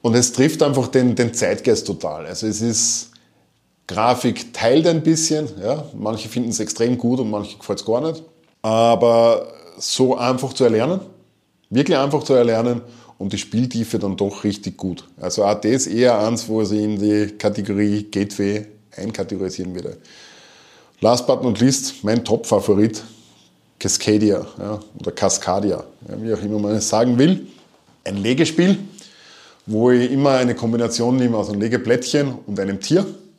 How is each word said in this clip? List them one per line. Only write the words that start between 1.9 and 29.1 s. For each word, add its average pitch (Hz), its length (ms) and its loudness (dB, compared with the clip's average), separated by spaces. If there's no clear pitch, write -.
Also 92 220 -8
es 104 140 -4
ist, - 500 -2
Grafik 113 680 0
teilt 143 360 2
ein 165 160 0
bisschen, 156 440 0
ja. 139 320 -4
Manche 110 340 -6
finden's 120 320 -4
extrem 117 380 -2
gut 123 220 0
und 113 100 -2
manche 104 300 -8
gefällt's - 260 -6
gar 117 160 0
nicht. 160 220 -6
Aber 117 840 4
so - 400 0
einfach 127 360 -2
zu 127 100 0
erlernen, 123 380 2
wirklich 139 280 2
einfach 143 260 2
zu 139 100 2
erlernen 117 480 2
und 98 120 -6
die 104 60 -4
Spieltiefe 117 600 -2
dann 98 180 -4
doch 101 260 -4
richtig 98 320 -4
gut. - 320 -8
Also 90 260 0
auch 104 160 2
das 127 240 2
eher 117 340 4
eins, 113 300 -2
wo 110 140 0
ich 98 80 -2
in 104 280 -2
die 104 280 2
Kategorie 104 680 0
Gateway 101 640 -4
einkategorisieren 95 800 -8
würde. - 220 -10
Last 123 280 2
but 127 160 0
not 110 160 -2
least, - 440 0
mein 113 220 0
Top-Favorit, 107 760 2
Cascadia, 104 680 0
ja, 101 220 -8
oder - 120 -6
Cascadia, 95 720 -2
ja, - 140 -12
wie 110 120 -2
auch 101 80 -4
immer 104 180 -4
man 104 160 -2
es - 140 -2
sagen 120 300 2
will. 165 280 2
Ein 98 140 -6
Legespiel, 156 640 2